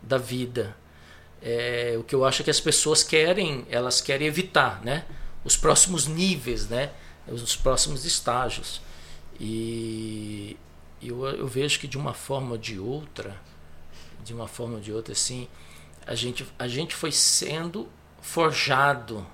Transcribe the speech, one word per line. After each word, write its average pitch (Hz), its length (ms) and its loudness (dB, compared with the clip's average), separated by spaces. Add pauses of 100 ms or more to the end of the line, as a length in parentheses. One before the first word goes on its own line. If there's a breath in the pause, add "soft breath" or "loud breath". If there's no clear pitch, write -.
da - 160 2
vida. 120 580 -2 (640 loud breath)
É, 120 580 0
o 117 40 -6
que 143 120 -2
eu 131 100 6
acho 135 180 4
que 156 60 0
as 143 120 6
pessoas 151 420 4
querem, 160 680 4
elas 123 300 2
querem 143 280 2
evitar, 147 560 2
né? 139 220 -2 (380 loud breath)
Os - 140 4
próximos 156 500 6
níveis, 151 640 0
né? 127 220 -2 (360 loud breath)
Os, 120 140 -8
os 117 140 0
próximos 131 500 2
estágios. - 760 -2 (580 loud breath)
E 110 1160 -6 (460)
eu, 123 260 -6
eu 139 200 -4
vejo 135 320 0
que 143 80 -10
de 127 100 -8
uma 139 160 -4
forma 135 380 -4
ou 113 60 -6
de 110 220 -8
outra, 120 560 -8 (880 loud breath)
de 110 100 -12
uma 113 140 -8
forma 117 280 -6
ou 110 60 -8
de 104 120 -8
outra, 113 180 -6
assim, 123 360 -4 (600 loud breath)
a - 80 -4
gente, 120 300 -4 (120)
a 123 100 -6
gente 139 280 -4
foi 160 160 -2
sendo 165 800 2 (320)
forjado 135 1120 2